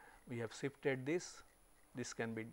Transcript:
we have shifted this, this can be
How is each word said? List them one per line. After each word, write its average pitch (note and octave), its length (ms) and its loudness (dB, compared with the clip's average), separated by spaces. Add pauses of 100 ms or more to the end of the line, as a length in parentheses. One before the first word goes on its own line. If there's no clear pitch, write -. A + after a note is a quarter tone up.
(280)
we A#2+ 100 -4
have A#2 200 0
shifted C3+ 460 2
this, E3 380 0 (520)
this B2 200 -4
can A2+ 180 0
be A2+ 200 -2